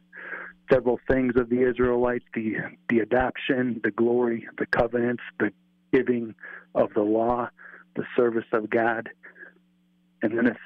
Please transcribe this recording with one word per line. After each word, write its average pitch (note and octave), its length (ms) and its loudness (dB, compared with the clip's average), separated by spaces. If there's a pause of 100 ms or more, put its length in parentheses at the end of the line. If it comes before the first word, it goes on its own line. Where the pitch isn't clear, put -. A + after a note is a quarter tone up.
(720)
several A#2+ 300 4 (100)
things B2+ 260 2
of B2 120 2
the B2 140 2
Israelites, B2 720 0
the, A2 220 -2 (360)
the A#2 100 4
adoption, B2 840 0
the A2+ 80 0
glory, A#2+ 560 0 (100)
the - 100 -4
covenants, A#2+ 560 0 (180)
the G#2 120 0 (400)
giving A#2 420 0 (420)
of A#2 180 0
the A2 80 2
law, A#2 460 0 (480)
the A2 80 -4 (120)
service A#2 360 2
of G#2+ 180 -2
God. A#2 400 0 (1120)
And A2+ 160 -2
then E3+ 80 2
it A#3+ 200 0